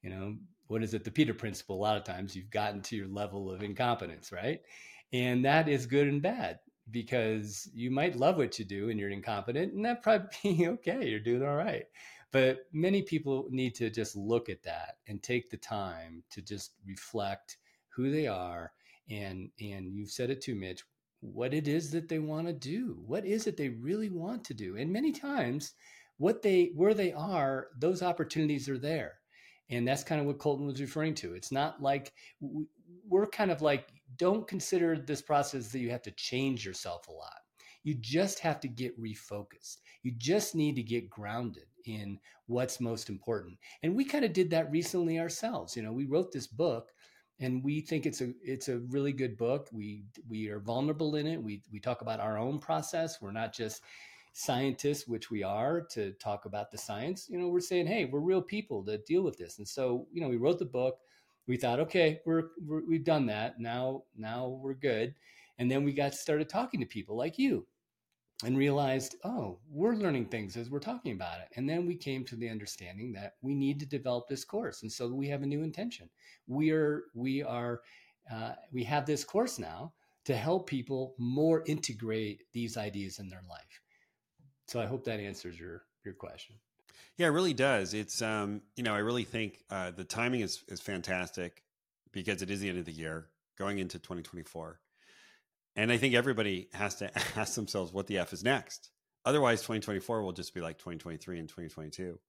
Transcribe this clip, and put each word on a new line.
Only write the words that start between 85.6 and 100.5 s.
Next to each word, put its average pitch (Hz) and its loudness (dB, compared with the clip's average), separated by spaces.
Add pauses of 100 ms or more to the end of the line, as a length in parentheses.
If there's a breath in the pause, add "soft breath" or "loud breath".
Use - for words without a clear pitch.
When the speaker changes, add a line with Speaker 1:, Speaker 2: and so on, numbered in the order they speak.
Speaker 1:
your 98 -10
question. - -16 (600 loud breath)
Speaker 2:
Yeah, 170 4
it 156 6
really 170 4
does. 117 4
It's, 107 -4
um, 104 -2 (120)
you 123 -8
know, 110 2
I 104 2
really 113 2
think, 110 -4 (100)
uh, 92 -4
the 87 -10
timing 120 0
is, - -4
is 92 -10
fantastic 90 -4 (480)
because 95 -2
it 92 -4
is 101 -2
the 98 -2
end 90 -2
of 85 -6
the 85 -10
year, 80 -8 (300)
going 101 -2
into 90 -4
twenty 85 -10
twenty-four. 80 -12 (960 soft breath)
And 110 4
I 120 6
think 123 6
everybody 110 4
has 98 -2
to 101 -6
<laughs> - -2
ask 110 0
themselves 95 -2
what 98 -2
the 101 0
F 87 0
is 87 -8
next. - 0 (340)
Otherwise, 127 6
twenty 110 -2
twenty-four 107 -2
will 92 -2
just 85 -8